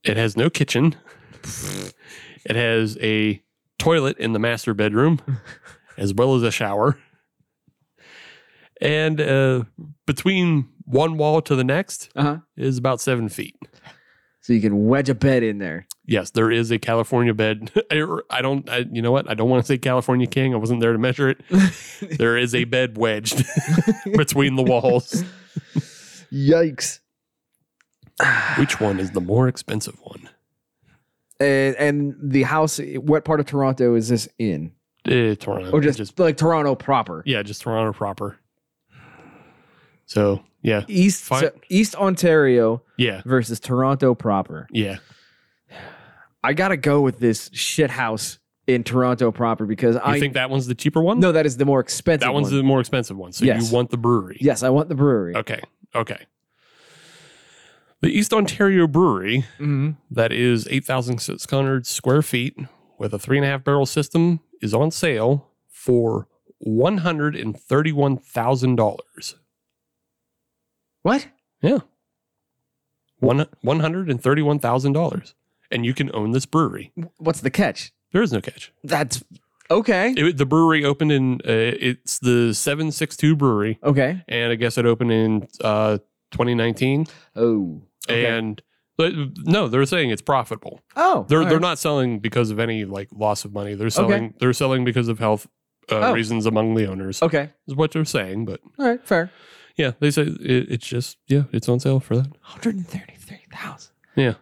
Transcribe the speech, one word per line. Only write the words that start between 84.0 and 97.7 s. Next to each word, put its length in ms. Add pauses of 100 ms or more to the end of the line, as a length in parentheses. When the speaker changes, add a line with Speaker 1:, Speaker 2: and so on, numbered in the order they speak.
Speaker 1:
And 240
I 20
guess 240
it 80
opened 260
in, 360 (140)
uh, 360 (320)
twenty 240
nineteen. 520 (280)
Speaker 2:
Oh, 480 (260)
okay. 180
Speaker 1:
And, 360 (340)
but, 160 (320)
no, 240
they're 180
saying 240
it's 120
profitable. 580 (140)
Speaker 2:
Oh, 340
Speaker 1:
They're, 120
Speaker 2:
all 60
Speaker 1:
they're 80
Speaker 2:
right. 60
Speaker 1:
not 180
selling 420
because 300
of 100
any, 260
like, 260
loss 320
of 80
money. 220
They're 140
Speaker 2:
Okay. 60
Speaker 1:
selling, 440
they're 160
selling 300
because 240
of 100
health, 280 (440)
uh, 60
Speaker 2:
Oh. 180
Speaker 1:
reasons 320
among 300
the 100
owners. 360
Speaker 2:
Okay. 280 (160)
Speaker 1:
Is 80